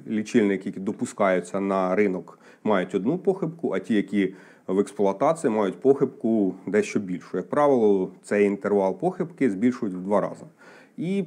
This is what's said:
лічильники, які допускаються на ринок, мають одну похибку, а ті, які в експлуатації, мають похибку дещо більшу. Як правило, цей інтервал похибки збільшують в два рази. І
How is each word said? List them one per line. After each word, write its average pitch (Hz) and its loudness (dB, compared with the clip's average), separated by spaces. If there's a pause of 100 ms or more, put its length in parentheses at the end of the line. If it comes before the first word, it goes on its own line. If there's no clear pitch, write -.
лічильники, 107 0
які 95 -10
допускаються 98 -2
на 95 0
ринок, 92 -2 (260)
мають 95 0
одну 110 -2
похибку, 180 -4
а 95 -2
ті, 104 -2
які 98 0 (320)
в 95 -2
експлуатації, 104 0
мають 104 0
похибку 113 2 (120)
дещо 104 0
більшу. 90 -8
Як 92 -6
правило, 110 2 (120)
цей 104 2
інтервал 98 0
похибки 165 -2
збільшують 107 -2
в 90 -8
два 95 0
рази. - -6 (520)
І 185 -2